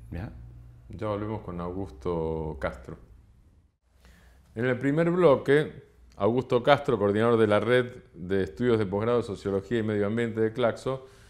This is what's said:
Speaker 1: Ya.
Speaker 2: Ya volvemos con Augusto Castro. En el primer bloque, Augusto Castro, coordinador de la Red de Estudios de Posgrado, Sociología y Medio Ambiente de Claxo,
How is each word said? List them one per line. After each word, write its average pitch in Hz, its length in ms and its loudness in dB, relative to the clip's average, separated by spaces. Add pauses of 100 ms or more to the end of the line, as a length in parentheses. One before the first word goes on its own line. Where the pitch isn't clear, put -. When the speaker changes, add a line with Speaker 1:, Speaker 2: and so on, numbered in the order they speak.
(120)
Speaker 1:
Ya. 87 200 -10 (580)
Speaker 2:
Ya 101 180 -8
volvemos 107 340 -6
con 87 200 -12
Augusto 85 1000 -6
Castro. - 380 -10 (1600)
En 113 100 -4
el 127 120 0
primer 143 340 0
bloque, 147 720 4 (340)
Augusto 120 460 2
Castro, 139 340 4
coordinador 107 420 4
de 110 80 6
la 104 120 6
Red 120 280 2 (260)
de 92 300 -2
Estudios 117 360 0
de 107 60 0
Posgrado, 110 380 -2
Sociología 98 560 -4
y 110 40 -2
Medio 107 220 -2
Ambiente 110 360 -2
de 110 120 0
Claxo, 120 540 -2 (220)